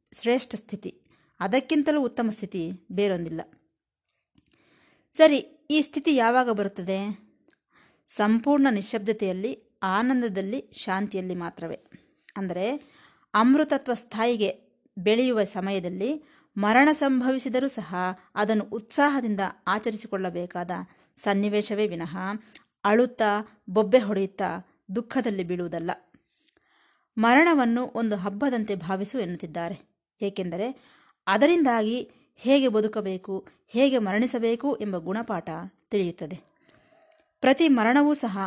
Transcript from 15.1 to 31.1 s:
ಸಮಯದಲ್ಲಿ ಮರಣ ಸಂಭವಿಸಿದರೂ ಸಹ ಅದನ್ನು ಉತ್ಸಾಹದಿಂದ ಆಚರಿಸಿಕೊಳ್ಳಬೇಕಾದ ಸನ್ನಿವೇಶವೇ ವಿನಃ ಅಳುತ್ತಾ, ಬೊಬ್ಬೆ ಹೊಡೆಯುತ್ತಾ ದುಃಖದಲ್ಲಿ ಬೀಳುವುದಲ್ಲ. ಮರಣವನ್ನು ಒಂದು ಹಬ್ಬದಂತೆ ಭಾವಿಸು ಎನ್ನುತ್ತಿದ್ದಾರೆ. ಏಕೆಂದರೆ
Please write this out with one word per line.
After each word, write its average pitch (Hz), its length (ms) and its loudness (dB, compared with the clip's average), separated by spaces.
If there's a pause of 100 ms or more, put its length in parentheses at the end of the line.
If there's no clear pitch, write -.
ಸಮಯದಲ್ಲಿ 190 800 -4 (340)
ಮರಣ 220 360 6
ಸಂಭವಿಸಿದರೂ 262 760 0
ಸಹ 185 260 -8 (400)
ಅದನ್ನು 208 300 0
ಉತ್ಸಾಹದಿಂದ 233 760 0 (260)
ಆಚರಿಸಿಕೊಳ್ಳಬೇಕಾದ 185 1040 -4 (440)
ಸನ್ನಿವೇಶವೇ 208 720 0
ವಿನಃ 170 300 -8 (680)
ಅಳುತ್ತಾ, 214 840 0
ಬೊಬ್ಬೆ 214 280 4
ಹೊಡೆಯುತ್ತಾ 190 800 -4 (200)
ದುಃಖದಲ್ಲಿ 233 480 -4
ಬೀಳುವುದಲ್ಲ. 175 460 -4 (1300)
ಮರಣವನ್ನು 247 760 4
ಒಂದು 220 220 -2
ಹಬ್ಬದಂತೆ 208 580 -4
ಭಾವಿಸು 190 440 -6
ಎನ್ನುತ್ತಿದ್ದಾರೆ. 170 580 -8 (460)
ಏಕೆಂದರೆ 196 600 -6 (440)